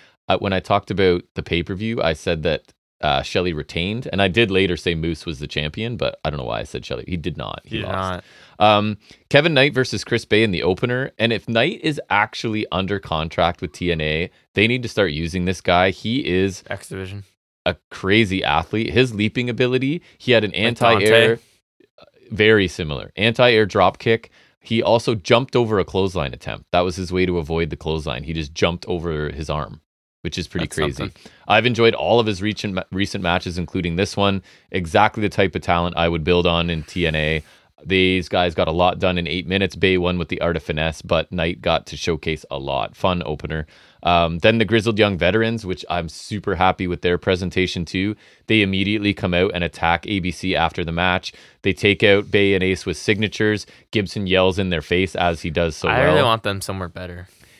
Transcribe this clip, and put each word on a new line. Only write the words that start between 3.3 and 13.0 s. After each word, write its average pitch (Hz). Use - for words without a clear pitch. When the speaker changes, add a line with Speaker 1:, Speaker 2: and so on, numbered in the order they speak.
Speaker 1:
retained, 87
and 98
I 98
did 110
later 95
say 85
Moose 80
was 76
the 71
champion, 101
but -
I 78
don't 73
know 64
why 57
I -
said -
Shelley. 60
He 87
did 76
not. 55
He -
Speaker 2:
He 113
did -
Speaker 1:
lost. 95
Speaker 2:
not. 104
Speaker 1:
Um, 104
Kevin 151
Knight 139
versus 123
Chris 117
Bay 110
in 107
the 82
opener, 123
and 117
if 101
Knight 123
is 147
actually 107
under 95
contract 82